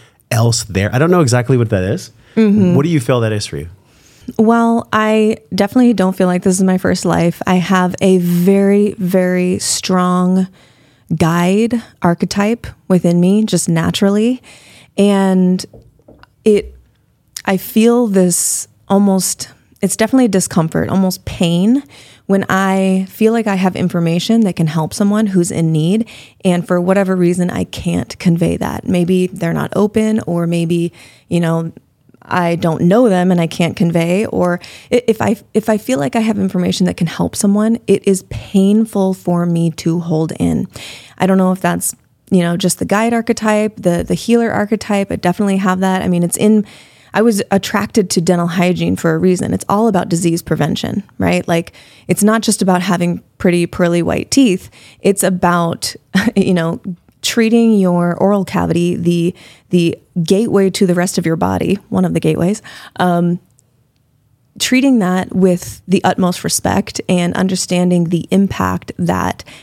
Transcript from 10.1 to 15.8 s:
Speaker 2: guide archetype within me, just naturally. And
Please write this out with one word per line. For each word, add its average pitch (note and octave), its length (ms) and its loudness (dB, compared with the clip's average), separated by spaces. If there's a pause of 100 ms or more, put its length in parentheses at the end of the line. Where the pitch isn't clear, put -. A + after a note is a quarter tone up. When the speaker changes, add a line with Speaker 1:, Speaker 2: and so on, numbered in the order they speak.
Speaker 2:
guide F3+ 600 0 (280)
archetype G3+ 640 -2 (220)
within F3 320 2
me, G3 240 4
just F3+ 240 -2
naturally. G3 720 0 (560)
And F#3+ 680 2 (800)